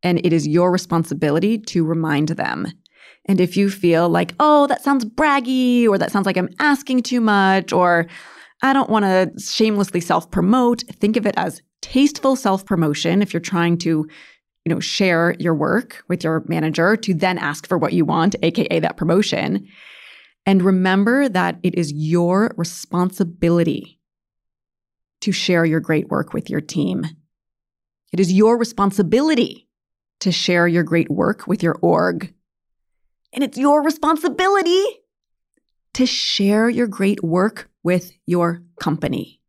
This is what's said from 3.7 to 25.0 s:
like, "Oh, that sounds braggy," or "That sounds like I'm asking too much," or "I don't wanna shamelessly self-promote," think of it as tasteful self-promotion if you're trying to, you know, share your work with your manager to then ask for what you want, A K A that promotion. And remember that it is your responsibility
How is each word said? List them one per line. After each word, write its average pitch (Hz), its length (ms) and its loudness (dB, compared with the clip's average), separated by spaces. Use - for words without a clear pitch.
like, 170 300 0
"Oh, 294 280 4
that 269 160 -2
sounds 269 220 0
braggy," 254 840 2
or 196 100 4
"That - 140 -2
sounds 196 140 2
like 190 120 0
I'm 180 120 -2
asking 277 440 0
too 247 180 -2
much," 196 500 2
or 175 340 2
"I 269 120 2
don't 269 160 0
wanna 190 500 2
shamelessly 202 640 0
self-promote," 202 840 0
think 214 160 0
of 220 100 -2
it 202 120 0
as - 240 -6
tasteful 269 540 0
self-promotion 185 840 0
if 202 120 -4
you're 170 60 -2
trying 170 400 0
to, 165 100 -4
you 165 40 -2
know, 165 120 -2
share 175 580 0
your 165 160 0
work 180 540 -2
with 175 140 -4
your 160 240 -2
manager 165 500 0
to 202 160 -2
then 185 240 0
ask - 280 -8
for 180 120 -2
what 156 160 -2
you 170 100 2
want, 165 400 0
A 170 80 2
K 196 180 -2
A 165 120 0
that 165 160 -4
promotion. 190 680 -2
And 196 160 4
remember 196 680 2
that 180 340 -2
it 180 120 0
is 151 180 -2
your 175 640 0
responsibility 170 1400 -2